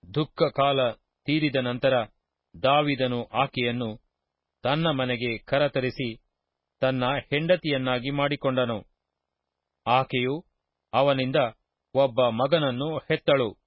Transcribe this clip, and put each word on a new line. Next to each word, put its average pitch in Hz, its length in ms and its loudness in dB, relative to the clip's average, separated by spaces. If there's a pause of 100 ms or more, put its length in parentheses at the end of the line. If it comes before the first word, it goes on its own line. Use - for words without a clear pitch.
(140)
ದುಃಖ 156 280 -2 (140)
ಕಾಲ 135 340 2 (340)
ತೀರಿದ 151 320 0
ನಂತರ 127 360 0 (680)
ದಾವೀದನು 131 640 2
ಆಕೆಯನ್ನು 120 720 -4 (680)
ತನ್ನ 156 280 0
ಮನೆಗೆ 123 480 -2
ಕರತರಿಸಿ 131 800 -2 (640)
ತನ್ನ 131 240 0 (260)
ಹೆಂಡತಿಯನ್ನಾಗಿ 143 800 0
ಮಾಡಿಕೊಂಡನು. 131 760 -2 (1000)
ಆಕೆಯು 131 600 0 (460)
ಅವನಿಂದ 135 440 2 (580)
ಒಬ್ಬ 127 340 2
ಮಗನನ್ನು 139 720 0
ಹೆತ್ತಳು. 139 680 0